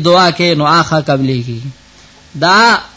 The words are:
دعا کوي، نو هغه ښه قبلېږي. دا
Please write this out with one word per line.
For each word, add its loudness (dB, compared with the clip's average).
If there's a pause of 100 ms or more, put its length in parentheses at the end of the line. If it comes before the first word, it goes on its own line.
دعا 4
کوي، -2
نو -2
هغه 2
ښه 0
قبلېږي. -4 (760)
دا 2 (380)